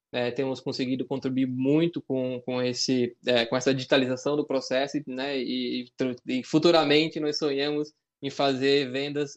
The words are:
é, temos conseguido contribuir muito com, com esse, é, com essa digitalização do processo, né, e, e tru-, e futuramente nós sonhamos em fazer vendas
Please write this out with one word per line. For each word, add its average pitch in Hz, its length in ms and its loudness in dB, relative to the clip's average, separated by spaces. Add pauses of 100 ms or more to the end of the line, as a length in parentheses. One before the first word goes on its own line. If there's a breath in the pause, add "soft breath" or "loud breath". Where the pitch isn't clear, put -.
(120)
é, 123 180 0
temos 131 300 -2
conseguido 131 440 -2
contribuir 131 420 -2
muito 139 540 2
com, 127 460 -4
com 127 160 -2
esse, 123 540 0 (100)
é, 120 180 4
com 123 120 -2
essa 135 180 2
digitalização 131 640 0
do 147 100 -2
processo, 135 600 -2
né, 135 300 -6
e, 123 460 -4
e 123 140 -18
tru-, 127 200 -2 (100)
e 127 180 -2
futuramente 156 760 4
nós 151 200 -2
sonhamos 147 540 -2 (300)
em 139 80 -4
fazer 139 600 2
vendas 143 460 -6